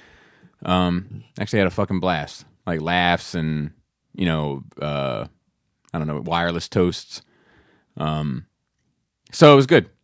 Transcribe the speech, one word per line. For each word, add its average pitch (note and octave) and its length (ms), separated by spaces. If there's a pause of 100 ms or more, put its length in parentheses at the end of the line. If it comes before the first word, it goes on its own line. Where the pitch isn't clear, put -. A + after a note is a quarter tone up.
(640)
um, F2+ 580 (160)
actually G#2+ 220
had F#2+ 80
a - 20
fucking G2 300
blast. E2 440 (220)
Like, E2 140
laughs F2 540
and, D#2 380 (420)
you - 100
know, D2+ 400 (160)
uh, C#2 460 (640)
I F2 60
don't D2+ 100
know, D2 140
wireless E2+ 460
toasts. - 520 (800)
Um, D2+ 480 (840)
so D3+ 200
it C#3 40
was C3+ 100
good C3+ 240 (140)